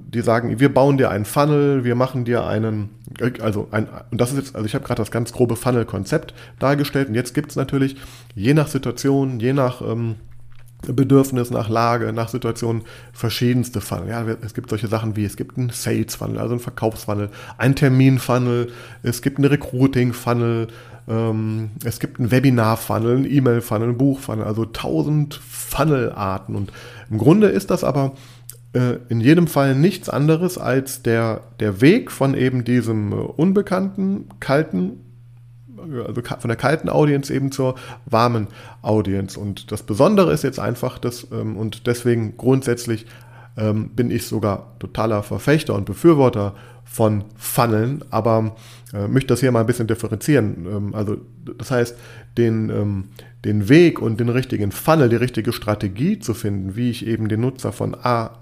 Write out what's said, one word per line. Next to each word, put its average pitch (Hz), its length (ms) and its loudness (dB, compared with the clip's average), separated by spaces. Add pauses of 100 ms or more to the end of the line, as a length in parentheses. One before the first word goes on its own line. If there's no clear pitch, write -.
die 117 140 -4
sagen, 113 380 0
„Wir 139 140 4
bauen 139 240 4
dir 131 120 4
einen 104 160 -2
Funnel, 143 580 2
wir 120 120 0
machen 127 300 0
dir 117 200 0
einen“, 107 440 -2 (300)
äh, 113 120 0 (100)
also 107 300 -2
ein, 110 160 0 (240)
und 113 80 -2
das 120 120 0
ist 139 60 -4
jetzt, - 180 -6
also 107 100 -6
ich 107 100 -4
habe - 100 -6
gerade 117 160 -2
das 107 100 -6
ganz 113 200 -4
grobe 117 240 0
Funnel-Konzept 117 800 -2 (260)
dargestellt 143 500 0
und 107 60 -2
jetzt 127 180 -4
gibt's 147 220 -4
natürlich 135 420 -2 (380)
je 110 180 2
nach 151 140 2
Situation, 135 720 -2
je 123 140 0
nach, 127 280 0
ähm, 113 340 -4 (720)
Bedürfnis, 135 640 2
nach 117 160 -2
Lage, 113 460 2
nach 113 160 -4
Situation 113 540 -4 (280)
verschiedenste 120 720 0
Funnel. 95 280 -6
Ja, 117 160 -4 (160)
es 107 120 -10
gibt - 160 -8
solche 110 180 -2
Sachen 110 300 -2
wie, 104 80 0
es 95 100 -4
gibt - 220 -10
einen 123 140 -2
Sales-Funnel, 113 680 -4
also 113 160 -4
einen 120 80 -2
Verkaufsfunnel, 107 680 -4 (280)
einen 131 180 2
Termin-Funnel, 127 960 2 (320)
es 120 180 -2
gibt 139 180 -2
einen 139 80 6
Recruiting-Funnel, 120 1200 0 (420)
ähm, 110 600 -2 (120)
es 117 160 -4
gibt - 200 -6
einen 117 120 0
Webinar-Funnel, 117 840 2
einen 135 120 2
E-Mail-Funnel, 117 600 2
einen 120 80 -2
Buch-Funnel, 131 480 0
also 107 200 -2
tausend 147 680 -2
Funnel-Arten. 113 1200 -2
Und 101 160 -6 (380)
im 110 80 -2
Grunde 175 300 6
ist 196 240 0
das 180 120 0
aber, 139 300 0 (580)
äh, 123 280 2 (100)
in 117 100 0
jedem 160 280 6
Fall 139 280 2
nichts 165 320 2
anderes 160 500 2
als 131 460 -2
der, 113 380 0 (180)
der 104 220 -2
Weg 180 280 6
von 135 260 0
eben 127 280 0
diesem, 113 480 0
äh, 101 40 -2
unbekannten, 190 1120 0 (100)
kalten, 160 600 -2 (1040)
also 113 160 -6
ka-, - 180 -6
von 120 100 -4
der 113 80 0
kalten 147 320 0
Audience 143 440 2
eben 135 180 -2
zur 131 240 -2 (300)
warmen 113 420 2 (340)
Audience. 98 580 0
Und 101 320 -8
das 107 120 -6
Besondere 160 500 4
ist 156 100 -2
jetzt 131 160 -4
einfach, 120 380 -4
dass, - 340 -8
ähm, 110 260 -6
und 107 300 -8
deswegen 120 500 0
grundsätzlich, 120 680 0 (520)
ähm, 107 320 0
bin 120 220 0
ich 110 160 -2
sogar 107 520 -2
totaler 107 440 -2
Verfechter 120 500 0
und 101 120 -2
Befürworter 120 680 4 (300)
von 107 400 0 (140)
Funneln, 117 720 0
aber, 110 460 0 (380)
äh, 101 140 -4
möchte 127 200 0
das 120 120 2
hier 131 120 4
mal 117 100 4
ein 110 60 0
bisschen 117 200 0
differenzieren. 110 800 0
Ähm, 101 300 -6
also, 104 220 -4 (400)
das - 140 -8
heißt, 120 240 0 (420)
den, 110 320 2
ähm, 104 340 -2 (420)
den 104 240 2
Weg 160 320 6
und 110 180 -2
den 120 100 0
richtigen 110 420 -2
Funnel, 156 380 4
die 117 60 2
richtige 117 380 0
Strategie 104 640 -2
zu 113 140 -4
finden, 98 420 -4
wie 123 140 -2
ich 107 160 -6
eben 110 240 -2
den 110 120 0
Nutzer 120 300 -2
von 107 240 -4
A 117 460 -2